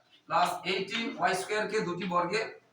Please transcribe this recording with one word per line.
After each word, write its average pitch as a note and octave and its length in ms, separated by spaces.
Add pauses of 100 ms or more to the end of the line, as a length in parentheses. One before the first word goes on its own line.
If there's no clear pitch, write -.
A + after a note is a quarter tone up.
(280)
প্লাস A3 220 (220)
এইটিন A3+ 340 (120)
ওয়াই F#3 220
স্কয়ার G#3+ 300
কে G#3+ 80 (100)
দুটি F3+ 260
বর্গের G#3 320 (260)